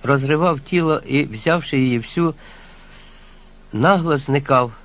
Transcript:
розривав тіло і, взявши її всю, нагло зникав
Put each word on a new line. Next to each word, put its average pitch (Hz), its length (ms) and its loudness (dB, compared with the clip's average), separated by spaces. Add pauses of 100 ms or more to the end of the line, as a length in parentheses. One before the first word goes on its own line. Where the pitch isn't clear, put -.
розривав 139 560 0
тіло 160 480 -2
і, 143 160 0
взявши 143 540 -2
її 127 200 2
всю, 165 360 -2 (1400)
нагло 165 440 2
зникав 135 540 0 (140)